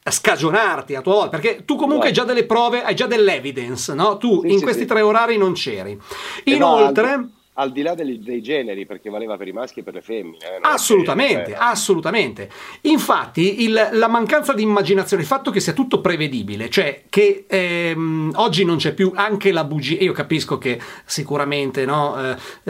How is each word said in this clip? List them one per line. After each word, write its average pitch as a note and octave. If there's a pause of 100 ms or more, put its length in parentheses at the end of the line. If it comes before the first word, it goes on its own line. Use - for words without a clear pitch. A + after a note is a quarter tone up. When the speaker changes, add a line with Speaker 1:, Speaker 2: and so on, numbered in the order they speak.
Speaker 1:
scagionarti D#3+
a C3+
tua F#3
volta, F3
perché G3
tu D4
comunque C#4+
Speaker 2:
Esatto. A3
Speaker 1:
hai A#3+
già B3+
delle A#3
prove, A#3+
hai G3
già A3+
dell'evidence, C#3
no? G3+
Tu G#3+
Speaker 2:
Sì, E3+
Speaker 1:
in G3
Speaker 2:
sì, F#3+
Speaker 1:
questi -
Speaker 2:
sì. -
Speaker 1:
tre A3
orari A3+
non F#3+
c'eri. G2+ (460)
Speaker 2:
E C4+
no, D4+
Speaker 1:
Inoltre A3+
Speaker 2:
al C4+
di, - (140)
al C#3
di C#3
là E3
degli, C#3
dei A#2+
generi, A2
perché G2+
valeva G#2+
per F#2+
i F#2+
maschi A#2+
e -
per F2+
le F2+
femmine, F2
eh, D#2+
non F#2+
è -
che, D4+
Speaker 1:
Assolutamente, A3
Speaker 2:
eh. G3+
Speaker 1:
assolutamente. E3+ (320)
Infatti G3
il, A3
la A3+
mancanza C#4
di G#3+
immaginazione, G3
il D3
fatto -
che G3
sia E3
tutto B3+
prevedibile, A#2
cioè D#3
che, G3
ehm, E3
oggi G3
non E3+
c'è D#3
più F#3
anche G3+
la E3
bugia. D3+
Io F3+
capisco D3+
che A#2+ (240)
sicuramente, C#3
no, C#3+
eh, C3 (340)